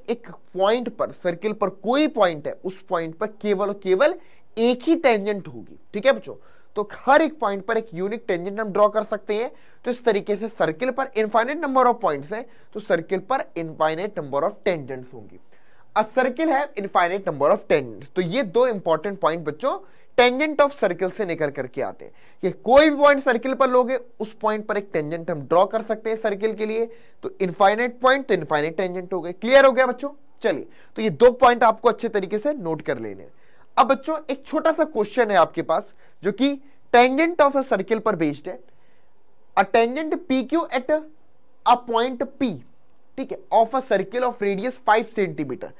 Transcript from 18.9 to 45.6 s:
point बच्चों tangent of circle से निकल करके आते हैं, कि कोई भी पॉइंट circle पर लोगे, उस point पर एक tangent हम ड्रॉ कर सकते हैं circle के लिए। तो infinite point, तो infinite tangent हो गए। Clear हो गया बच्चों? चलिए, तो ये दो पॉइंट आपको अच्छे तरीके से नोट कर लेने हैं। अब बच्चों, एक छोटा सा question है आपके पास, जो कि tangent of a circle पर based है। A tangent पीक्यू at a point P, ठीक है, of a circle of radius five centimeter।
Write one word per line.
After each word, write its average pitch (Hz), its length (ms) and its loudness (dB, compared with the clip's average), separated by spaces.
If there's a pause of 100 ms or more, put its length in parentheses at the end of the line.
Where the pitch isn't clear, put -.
point 160 260 -2
बच्चों 262 340 -4 (400)
tangent 277 480 4
of 277 160 -4
circle 185 300 -2
से 214 120 -4
निकल 165 240 -2
करके 135 320 -8
आते 95 240 -8
हैं, - 80 -20 (280)
कि 180 100 0
कोई 285 380 6
भी 285 60 0
पॉइंट 285 280 4
circle 262 300 0
पर 254 160 2
लोगे, 247 300 2 (200)
उस 214 140 -8
point 214 320 -4
पर 202 120 -4
एक 202 160 -6
tangent 165 380 -4
हम 151 100 -6
ड्रॉ 170 240 4
कर 220 160 -4
सकते 220 280 -6
हैं 220 80 -2
circle 214 360 -2
के 208 120 -6
लिए। 220 240 -4 (340)
तो - 80 -6 (100)
infinite 208 580 2
point, 262 260 2
तो 220 80 2
infinite 156 440 -2
tangent 185 360 -4
हो 175 80 -4
गए। 175 120 -8
Clear 269 320 6
हो 269 60 8
गया 254 140 2
बच्चों? 254 240 -4 (320)
चलिए, 160 260 -2 (280)
तो 220 60 -6
ये 214 80 0
दो 226 220 6
पॉइंट 240 320 4
आपको 226 260 2
अच्छे 226 200 -4
तरीके 202 300 -4
से 294 140 -2
नोट 165 280 -6
कर 135 180 -6
लेने 98 240 -12
हैं। - 80 -20 (460)
अब 240 100 4
बच्चों, 269 300 -2 (120)
एक 277 160 -6
छोटा 311 260 0
सा 320 120 0
question 226 480 -2
है 190 60 4
आपके 165 240 2
पास, 160 320 -4 (300)
जो 196 80 -2
कि 269 300 -2 (340)
tangent 285 560 4
of 269 120 0
a 247 100 0
circle 202 260 -2
पर 214 160 0
based 156 340 -4
है। 185 100 -12 (1000)
A 196 40 4
tangent 254 540 2
पीक्यू 262 580 -2
at 254 160 -2 (800)
a 233 80 8 (120)
point 240 280 -2 (240)
P, 220 140 -2 (640)
ठीक 262 140 -8
है, - 80 -10 (160)
of 226 140 4
a 262 120 -2
circle 202 420 -2
of 240 140 -2
radius 202 360 -2 (160)
five 220 160 4 (100)
centimeter। 156 500 -4 (140)